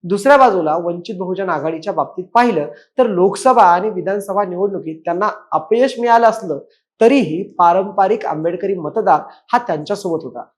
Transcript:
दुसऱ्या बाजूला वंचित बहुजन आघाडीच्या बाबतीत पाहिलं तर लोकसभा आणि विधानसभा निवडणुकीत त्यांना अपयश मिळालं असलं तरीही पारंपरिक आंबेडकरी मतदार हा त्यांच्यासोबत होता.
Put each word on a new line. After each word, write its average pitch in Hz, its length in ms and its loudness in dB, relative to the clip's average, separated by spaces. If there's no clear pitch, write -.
दुसऱ्या 202 340 4
बाजूला 185 380 4
वंचित 175 400 -6
बहुजन 185 340 -6
आघाडीच्या 160 440 -6
बाबतीत 160 300 -6
पाहिलं 226 320 2
तर 247 100 2
लोकसभा 202 560 2
आणि 180 260 4
विधानसभा 196 540 -4
निवडणुकीत 180 640 -6
त्यांना 180 240 -2
अपयश 240 480 0
मिळालं 233 280 4
असलं 190 320 -2
तरीही 214 420 2
पारंपरिक 190 840 0
आंबेडकरी 175 480 -4
मतदार 165 460 0
हा 240 40 2
त्यांच्यासोबत 165 680 -4
होता. 117 200 -14